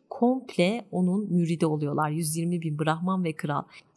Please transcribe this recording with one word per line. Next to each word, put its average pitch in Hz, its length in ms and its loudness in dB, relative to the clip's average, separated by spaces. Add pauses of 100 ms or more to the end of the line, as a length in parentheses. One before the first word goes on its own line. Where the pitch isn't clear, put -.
(100)
komple 240 800 0
onun 180 420 0
müridi 170 340 2
oluyorlar. 151 440 0
Yüz 156 260 -2
yirmi 170 260 -2
bin 156 160 -4
Brahman 175 460 0
ve 160 120 0
kral. 147 260 0 (340)